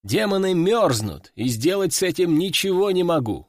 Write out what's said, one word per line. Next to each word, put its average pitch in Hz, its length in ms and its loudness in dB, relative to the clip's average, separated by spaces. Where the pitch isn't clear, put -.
Демоны 190 520 0
мёрзнут, 160 800 0
и 113 120 -4
сделать 160 460 0
с - 80 -2
этим 170 360 0
ничего 190 520 0
не 180 140 2
могу. 120 460 -2